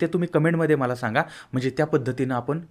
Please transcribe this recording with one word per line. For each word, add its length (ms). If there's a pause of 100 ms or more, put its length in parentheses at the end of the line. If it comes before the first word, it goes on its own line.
ते 60
तुम्ही 220
कमेंटमध्ये 480
मला 180
सांगा, 280 (300)
म्हणजे 180
त्या 160
पद्धतीनं 480
आपण 260 (100)